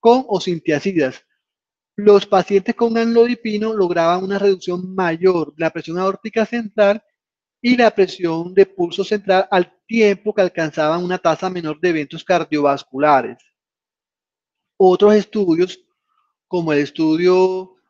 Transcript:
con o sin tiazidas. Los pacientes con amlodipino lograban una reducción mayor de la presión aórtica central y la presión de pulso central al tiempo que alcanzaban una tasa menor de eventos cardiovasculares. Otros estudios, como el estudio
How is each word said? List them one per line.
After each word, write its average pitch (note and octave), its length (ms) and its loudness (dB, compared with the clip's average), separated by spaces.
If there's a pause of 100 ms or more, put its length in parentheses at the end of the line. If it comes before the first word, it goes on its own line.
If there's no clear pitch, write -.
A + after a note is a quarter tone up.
con B3+ 280 4
o F#3+ 120 -2
sin E3+ 200 -6
tiazidas. D3+ 640 -2 (720)
Los G3+ 300 4
pacientes G3 480 0
con A#3 240 -2
amlodipino A#3 760 0
lograban F3 520 0
una G3 140 -4
reducción F#3 560 -2
mayor E3+ 600 -2
de D#3 100 -6
la D#3+ 60 0
presión E3 280 -10
aórtica G3 460 -4
central G#3+ 580 -2 (600)
y B3 140 2
la A3+ 140 4
presión F3+ 640 -2
de F#3+ 120 4
pulso F3 380 -6
central F#3+ 460 -2
al F3+ 220 0 (140)
tiempo G#3 480 0
que G3+ 80 0
alcanzaban E3 600 -2
una F3+ 160 -4
tasa E3+ 300 -2
menor D#3+ 320 -8
de F3+ 80 0
eventos D#3+ 360 -6
cardiovasculares. C#3+ 1120 0 (1400)
Otros G3 380 4
estudios, F#3 680 -2 (600)
como E3 260 -4
el C#3+ 60 2
estudio F3+ 960 0 (140)